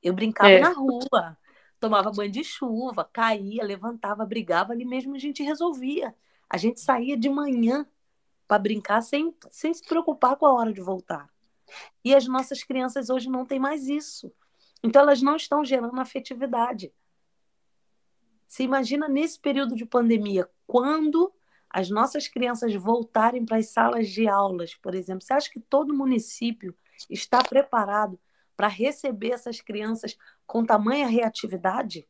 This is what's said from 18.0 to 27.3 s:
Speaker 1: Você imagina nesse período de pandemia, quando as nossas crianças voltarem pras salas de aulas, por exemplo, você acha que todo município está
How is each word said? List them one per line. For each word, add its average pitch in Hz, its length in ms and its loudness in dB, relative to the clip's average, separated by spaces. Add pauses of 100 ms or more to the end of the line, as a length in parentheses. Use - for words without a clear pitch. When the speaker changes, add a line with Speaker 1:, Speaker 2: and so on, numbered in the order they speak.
Speaker 1:
Você - 160 -8
imagina 269 440 -2
nesse 294 320 -2
período 269 380 -2
de 226 80 -8
pandemia, 214 640 2 (180)
quando 311 680 2 (360)
as 185 220 -4
nossas 214 360 0
crianças 240 480 -4
voltarem 226 680 0
pras 220 240 -2
salas 226 400 2
de 208 180 0
aulas, 196 480 0
por 190 200 -8
exemplo, 185 280 -6
você - 120 -2
acha 285 160 0
que 226 100 -16
todo 285 340 0
município 233 800 -2 (360)
está 247 340 0